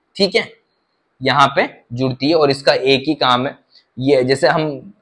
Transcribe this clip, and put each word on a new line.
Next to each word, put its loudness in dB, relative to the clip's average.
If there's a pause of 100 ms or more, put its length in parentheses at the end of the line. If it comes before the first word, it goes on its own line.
(160)
ठीक -2
है, -4 (760)
यहाँ 2
पे 0 (260)
जुड़ती -2
है। 2
और 2
इसका 0
एक 0
ही 0
काम 0
है, -12 (400)
ये 2
जैसे 0
हम -2